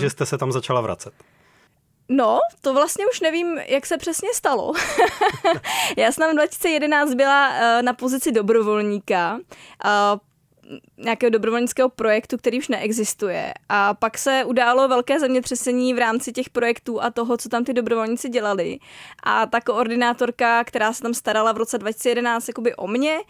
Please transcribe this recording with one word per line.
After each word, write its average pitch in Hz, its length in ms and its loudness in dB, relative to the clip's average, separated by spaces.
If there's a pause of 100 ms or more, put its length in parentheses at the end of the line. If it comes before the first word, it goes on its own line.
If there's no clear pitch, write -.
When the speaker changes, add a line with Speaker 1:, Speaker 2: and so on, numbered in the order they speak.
Speaker 1:
Hmm. 143 40 2
Speaker 2:
jste 143 160 -4
se 139 120 -4
tam 135 140 -2
začala 127 300 0
vracet? 104 320 -6 (960)
Speaker 1:
No, 247 300 4 (220)
to 269 120 0
vlastně 302 340 2
už 494 140 -2
nevím, 339 360 0 (100)
jak 269 180 0
se 330 120 -2
přesně - 360 -4
stalo. 277 400 0 (600)
<laughs> - 640 -2
Já 294 140 4
jsem 320 160 0
tam 320 80 2
dva 302 120 2
tisíce - 220 -4
jedenáct 294 440 2
byla, 277 400 4
eh, 233 300 2
na 247 100 0
pozici 262 380 -2
dobrovolníka, 208 1080 0 (460)
eh, 202 40 2 (1080)
nějakého 226 320 0
dobrovolnického 233 600 0
projektu, 220 480 0
který 233 200 0
už 277 100 -6
neexistuje. 208 840 -4 (160)
A 202 240 2
pak 220 240 -4
se 262 280 0
událo 247 420 4
velké 254 320 2
zemětřesení 254 720 0
v 240 60 -2
rámci 240 320 0
těch 254 180 -6
projektů 233 540 -2
a 240 80 0
toho, 233 260 -2
co - 120 -10
tam 233 140 -2
ty 262 100 -2
dobrovolníci 233 560 -2
dělali. 202 500 -2 (440)
A 220 220 2
ta 233 160 -2
koordinátorka, 240 1040 0
která 226 300 -2
se - 80 -10
tam 240 120 -4
starala 220 380 0
v 208 60 -2
roce 226 200 -4
dva 208 140 -4
tisíce - 180 -2
jedenáct 240 380 -2
jakoby 233 280 -4
o - 120 -8
mě, 277 300 0 (120)